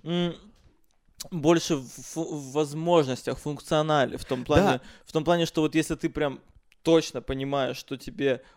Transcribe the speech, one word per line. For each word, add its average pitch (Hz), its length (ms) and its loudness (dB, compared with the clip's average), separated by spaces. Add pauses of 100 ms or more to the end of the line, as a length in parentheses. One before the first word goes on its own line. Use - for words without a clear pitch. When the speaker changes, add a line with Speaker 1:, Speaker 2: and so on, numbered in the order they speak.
Speaker 1:
м, 175 300 -2 (1000)
больше 165 440 2
в, 131 120 -4
в, - 300 -16
в 147 360 -8
возможностях, 147 840 0
функционале, 151 800 0
в - 80 -14
том 127 180 -4
плане, 160 240 6
Speaker 2:
Да. 127 140 2 (240)
Speaker 1:
в - 60 -20
том 156 120 -2
плане, 170 220 2
что - 160 -2
вот 151 140 0
если 156 200 0
ты 160 140 -4
прям 143 300 -4 (440)
точно 160 380 2
понимаешь, 135 560 -4
что - 200 -10
тебе... 131 460 -2 (140)